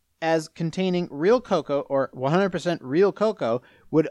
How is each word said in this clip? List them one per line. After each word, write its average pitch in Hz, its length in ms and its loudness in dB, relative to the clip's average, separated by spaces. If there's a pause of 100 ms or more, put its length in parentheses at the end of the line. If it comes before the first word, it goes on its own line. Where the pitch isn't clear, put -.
(200)
as 165 280 0
containing 180 640 -2
real 190 280 2
cocoa 147 420 -2
or 135 320 -2
one 131 180 -2
hundred 190 180 2
percent 170 340 -4
real 170 280 2
cocoa 139 500 -2 (300)
would 156 200 4